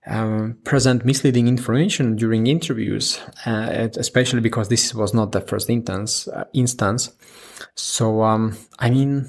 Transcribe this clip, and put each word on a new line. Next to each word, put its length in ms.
um, 560
present 420
misleading 420
information 680
during 320
interviews, 720
uh, 40
and 480
especially 440
because 280
this 260
was 180
not 200
the 80
first 280
instance, 600
uh, 240
instance. 580
So, 480
um, 340
I 100
mean 400